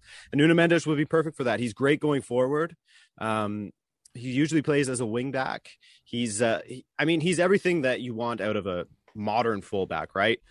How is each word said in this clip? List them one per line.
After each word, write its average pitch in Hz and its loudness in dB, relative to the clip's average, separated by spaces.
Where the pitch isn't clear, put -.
And 139 0
Nuno 165 6
Mendes 170 4
would 151 0
be 151 0
perfect 160 -2
for 139 -4
that. 113 0
He's 120 -4
great 139 2
going 147 0
forward. 143 -2
Um, 104 -4
he 123 -10
usually 147 2
plays 143 0
as 123 -4
a 127 -2
wing 123 -4
back. - -6
He's, 117 -4
uh, 113 0
he, 127 -16
I 147 0
mean, 160 2
he's 165 2
everything 180 2
that 123 0
you 123 -8
want 117 -4
out 107 -2
of 98 -2
a 87 -4
modern 107 0
fullback, 85 -4
right? 104 2